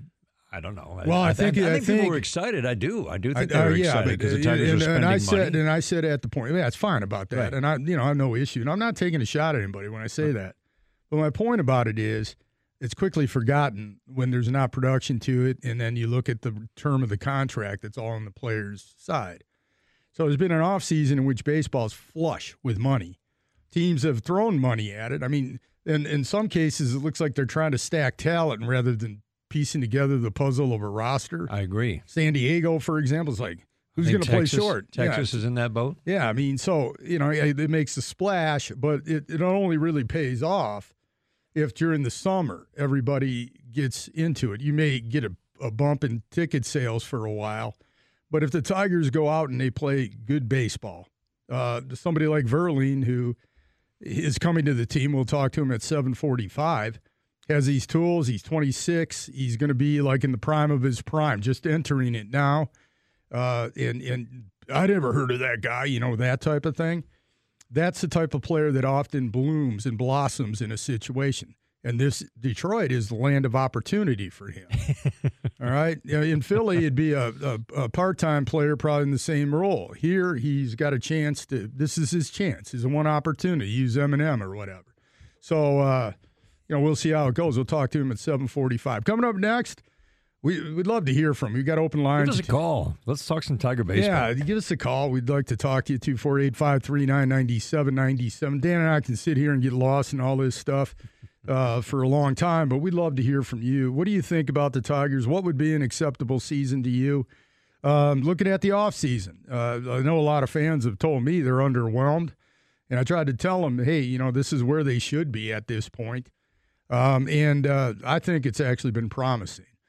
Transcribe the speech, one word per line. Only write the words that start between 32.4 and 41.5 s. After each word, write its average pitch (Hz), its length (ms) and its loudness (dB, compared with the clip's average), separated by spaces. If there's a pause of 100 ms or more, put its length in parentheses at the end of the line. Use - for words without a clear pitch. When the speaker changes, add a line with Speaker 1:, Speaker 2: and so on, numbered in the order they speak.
Speaker 2:
for 156 180 -2
example, 151 360 0
is 98 60 -6
like, 90 260 -8 (300)
who's 170 120 2
Speaker 1:
I - 40 4
think 175 140 4
Speaker 2:
gonna 110 60 2
play - 100 6
Speaker 1:
Texas, 147 180 2
Speaker 2:
short? 202 340 0
Yeah. 123 120 0
Speaker 1:
Texas 120 280 0
is 113 100 -2
in 120 120 -2
that 117 180 0
boat. 120 320 -2
Speaker 2:
Yeah, 170 240 0
I 107 40 -2
mean, 139 240 0
so, 151 460 0
you 170 160 -2
know, 143 100 2
it, 147 300 2
it 151 100 0
makes 156 280 0
a - 40 -4
splash, 165 760 -2
but 147 300 -2
it, 156 220 -4
it 156 120 -2
only 185 360 2
really 151 260 0
pays 127 380 -2
off 131 520 -2 (600)